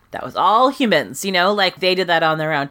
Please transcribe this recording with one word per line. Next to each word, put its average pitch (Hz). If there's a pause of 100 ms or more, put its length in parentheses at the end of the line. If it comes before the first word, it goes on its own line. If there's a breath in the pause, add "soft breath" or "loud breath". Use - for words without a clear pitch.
(120)
that -
was 127
all 214
humans," 165
you 196
know, 185
like, 190
they 185
did 185
that 165
on 156
their 156
own. 143